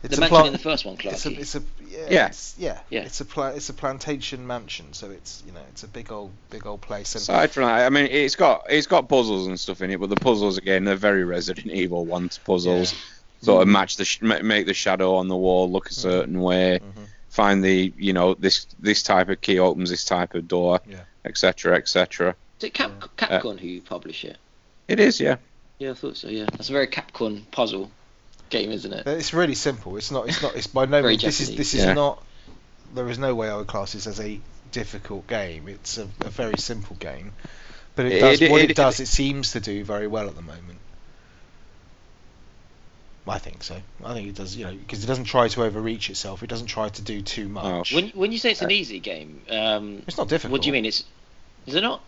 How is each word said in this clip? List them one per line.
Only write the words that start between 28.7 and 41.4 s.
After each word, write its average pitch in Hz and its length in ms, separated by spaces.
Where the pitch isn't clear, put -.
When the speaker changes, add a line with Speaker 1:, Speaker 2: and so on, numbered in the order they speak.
Speaker 2:
isn't 104 200
it? - 140
Speaker 1:
It's 151 280
really 165 200
simple. 107 440
It's 107 120
not. 123 180
It's - 140
not. 151 140
It's 117 100
by 131 200
no 143 160
Speaker 2:
Very 127 120
Speaker 1:
means. 113 80
This 107 200
is. 123 80
Speaker 2:
Japanese. 107 80
Speaker 1:
This 98 240
is 95 40
Speaker 3:
Yeah. 95 80
Speaker 1:
not. 143 300
There 123 140
is 120 100
no 131 160
way 110 140
I 104 80
would 101 100
class 98 260
this 104 140
as 104 120
a 104 200
difficult 104 560
game. 87 400
It's 98 320
a, 101 80
a - 100
very 110 260
simple 104 380
game, 92 380
but 127 120
it 110 60
Speaker 3:
It, 95 80
Speaker 1:
does 139 200
Speaker 3:
it, 160 80
Speaker 1:
what 151 120
Speaker 3:
it, 156 100
Speaker 1:
it - 40
does. 131 240
Speaker 3:
it 131 40
Speaker 1:
It 123 40
seems 139 440
to 120 80
do 101 240
very 104 240
well 104 200
at 95 80
the 87 60
moment. 85 380